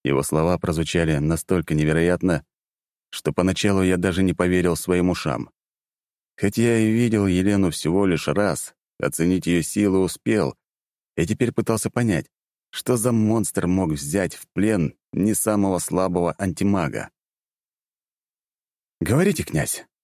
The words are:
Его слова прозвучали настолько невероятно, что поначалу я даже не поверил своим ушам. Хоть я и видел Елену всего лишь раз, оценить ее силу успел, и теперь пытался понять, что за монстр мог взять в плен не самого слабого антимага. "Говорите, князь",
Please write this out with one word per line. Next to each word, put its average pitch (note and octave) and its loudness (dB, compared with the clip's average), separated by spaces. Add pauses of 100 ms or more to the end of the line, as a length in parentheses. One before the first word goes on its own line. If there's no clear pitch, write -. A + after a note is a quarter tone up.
Его C#2 0
слова D#2+ 0
прозвучали D#2+ -2
настолько D#2+ -2
невероятно, E2 0 (640)
что - -4
поначалу F#2+ 2
я F#2 2
даже F#2 0
не F#2 2
поверил F2+ 2
своим F2+ 0
ушам. C2+ -4 (920)
Хоть G2 -2
я A#2 4
и A2 2
видел A2 2
Елену F#2+ 2
всего F2+ 0
лишь E2+ 0
раз, F2 -2 (240)
оценить E2+ 0
ее E2+ 2
силу G2 0
успел, F#2+ -2 (600)
и E2 0
теперь A2 0
пытался A2+ -2
понять, G#2+ -2 (440)
что - -2
за A#2+ 0
монстр G#2+ 0
мог F#2 2
взять F2+ -2
в - -20
плен F#2+ 0 (160)
не G2+ 0
самого G2+ 0
слабого F2 -2
антимага. F2+ -2 (1900)
"Говорите, G#2+ 2
князь", - -4 (200)